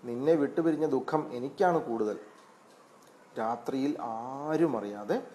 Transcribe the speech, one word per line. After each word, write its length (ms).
നിന്നെ 300
വിട്ടുപിരിഞ്ഞ 520
ദുഃഖം 460
എനിക്കാണ് 520
കൂടുതൽ." 340
രാത്രിയിൽ 640
ആരും 760
അറിയാതെ 460